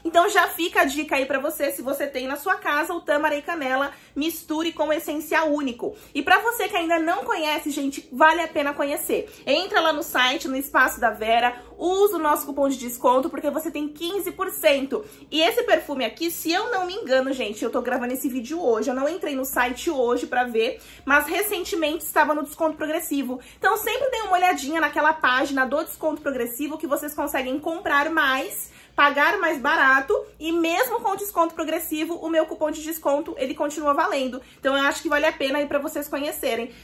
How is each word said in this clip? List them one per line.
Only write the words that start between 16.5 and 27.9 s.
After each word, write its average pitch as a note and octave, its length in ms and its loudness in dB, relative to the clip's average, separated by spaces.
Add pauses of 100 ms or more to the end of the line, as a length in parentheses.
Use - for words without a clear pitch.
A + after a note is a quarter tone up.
eu G#4 200 -2
não F#4 160 -2
me F4+ 80 -8
engano, C4 360 0
gente, A#3 320 -4
eu A#3 80 -2
tô - 120 -2
gravando B3 320 -2
esse B3+ 120 -4
vídeo B3+ 320 -4
hoje, A#3 300 2
eu B3+ 60 0
não C4+ 120 0
entrei D#4 300 -4
no C4 80 -4
site B3 460 -2
hoje B3 360 0
pra B3 180 0
ver, A#3 360 -2 (240)
mas C#4+ 220 4
recentemente F4 800 -2
estava D4+ 280 4
no D4 100 -2
desconto D#4 360 -2
progressivo. C#4+ 600 -4 (200)
Então G4 180 2
sempre B4+ 340 -2
dê A4+ 120 -2
uma F#4+ 100 -2
olhadinha E4 480 2
naquela D4+ 320 4
página C4+ 540 2
do C#4+ 180 0
desconto D#4 380 -4
progressivo C#4 560 -4
que D#4+ 80 -6
vocês D4 260 -2
conseguem D4 220 -4 (240)
comprar D#4+ 520 0